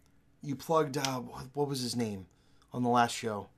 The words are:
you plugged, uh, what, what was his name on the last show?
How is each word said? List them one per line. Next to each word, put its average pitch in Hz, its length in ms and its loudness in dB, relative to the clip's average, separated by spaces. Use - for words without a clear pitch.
you 139 140 -6
plugged, 151 420 2
uh, 131 220 0
what, 123 240 -12
what 143 140 0
was 139 120 -2
his 120 160 -4
name 101 300 -2
on 123 100 -2
the 123 60 2
last 120 260 6
show? 104 440 -4